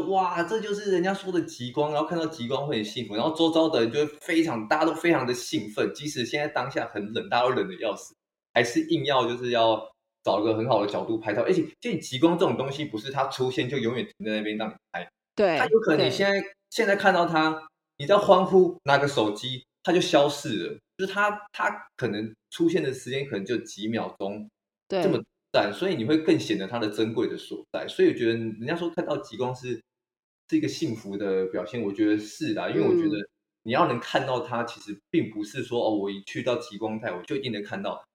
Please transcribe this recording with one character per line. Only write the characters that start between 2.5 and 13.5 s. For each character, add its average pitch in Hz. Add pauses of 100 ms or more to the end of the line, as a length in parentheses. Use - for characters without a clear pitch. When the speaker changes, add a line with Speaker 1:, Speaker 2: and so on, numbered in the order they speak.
Speaker 1:
会 139
很 107
幸 113
福， 104
然 113
后 156
周 160
遭 160
的 135
人 117
就 147
会 147 (100)
非 165
常， 117
大 151
家 160
都 160
非 170
常 131
的 123
兴 113
奋， 110
即 147
使 127
现 147
在 147
当 135
下 120
很 104
冷， 101
大 120
家 123
都 127
冷 104
得 92
要 -
死， - (400)
还 123
是 143
硬 156
要 131
就 120
是 123
要 113 (380)
找 101
个 113
很 110
好 104
的 98
角 92
度 110
拍 107
照。 117
而 143
且， 170 (200)
就 233
极 -
光 170
这 185
种 127
东 135
西， 151
不 107
是 127
它 139
出 127